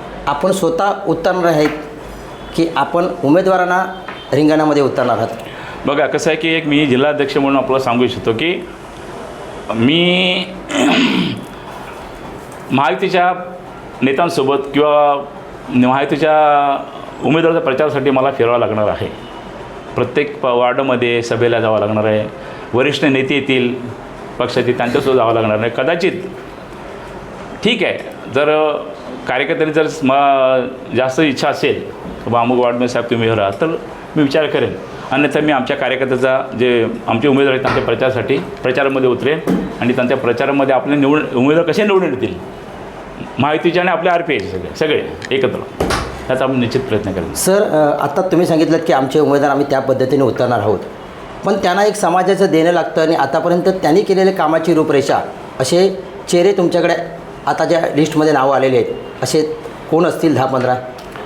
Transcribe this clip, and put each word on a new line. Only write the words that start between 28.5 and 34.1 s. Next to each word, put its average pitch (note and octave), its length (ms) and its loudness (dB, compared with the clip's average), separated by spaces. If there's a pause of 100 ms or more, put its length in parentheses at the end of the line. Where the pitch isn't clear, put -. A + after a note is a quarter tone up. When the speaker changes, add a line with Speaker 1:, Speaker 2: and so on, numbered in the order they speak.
Speaker 2:
कार्यकर्त्यांनी D3 460 0
जर D#3 120 4 (160)
म-, C3 960 4
जास्त C3 240 2
इच्छा D3 280 2
असेल G#2+ 420 0 (340)
की A2+ 60 -4
बा A#2 100 4
अमुक B2 240 4
वॉर्डमध्ये A#2+ 240 2
साहेब A#2 220 -2
तुम्ही A2+ 240 2
राहा, G2+ 160 2
तर D#3+ 160 -2 (500)